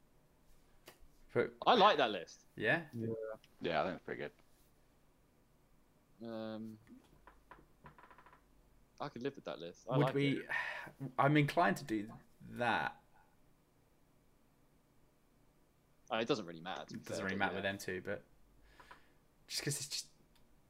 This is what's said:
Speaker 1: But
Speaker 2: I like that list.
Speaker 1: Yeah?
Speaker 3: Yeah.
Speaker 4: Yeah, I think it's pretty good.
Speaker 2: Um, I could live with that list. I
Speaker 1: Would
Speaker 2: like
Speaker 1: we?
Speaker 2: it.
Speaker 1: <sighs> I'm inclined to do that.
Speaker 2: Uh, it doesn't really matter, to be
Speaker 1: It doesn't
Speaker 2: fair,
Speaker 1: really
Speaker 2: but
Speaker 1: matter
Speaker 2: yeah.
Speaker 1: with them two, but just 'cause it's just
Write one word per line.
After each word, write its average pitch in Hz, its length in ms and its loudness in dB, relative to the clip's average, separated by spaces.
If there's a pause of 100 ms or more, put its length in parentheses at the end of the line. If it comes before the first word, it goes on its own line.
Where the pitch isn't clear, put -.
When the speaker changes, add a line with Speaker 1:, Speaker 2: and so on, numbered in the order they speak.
(1300)
Speaker 1:
But - 200 4 (140)
Speaker 2:
I 208 80 8
like 202 240 8
that 127 120 4
list. 90 300 -6 (160)
Speaker 1:
Yeah? 127 240 2 (180)
Speaker 3:
Yeah. 113 80 -4 (560)
Speaker 4:
Yeah, 82 180 0
I 76 40 2
think 147 120 -4
it's - 80 -16
pretty - 180 -6
good. 147 80 -6 (2000)
Speaker 2:
Um, 110 440 -8 (2250)
I 143 80 -4
could 120 140 -12
live 135 140 -4
with - 80 -14
that 76 160 -6
list. 85 300 -12
I 127 60 4
Speaker 1:
Would 123 100 6
Speaker 2:
like 135 80 2
Speaker 1:
we? 139 180 2
Speaker 2:
it. - 140 -4 (360)
Speaker 1:
<sighs> - 360 -12
I'm 139 180 6
inclined 170 420 4
to - 60 -10
do 107 220 -2 (500)
that. 107 400 2 (3250)
Speaker 2:
Uh, 113 40 2
it 117 100 2
doesn't 110 200 0
really 85 140 -12
matter, 82 280 -8
to - 60 -12
be - 60 -10
Speaker 1:
It - 60 -16
doesn't 95 120 -6
Speaker 2:
fair, 98 80 -4
Speaker 1:
really 95 100 0
Speaker 2:
but - 20 -2
Speaker 1:
matter 95 140 2
Speaker 2:
yeah. 92 40 -4
Speaker 1:
with 98 80 -4
them 98 140 -2
two, 92 260 -6
but 101 180 -6 (1200)
just - 160 -6
'cause 143 140 -2
it's - 120 -6
just - 180 -8 (640)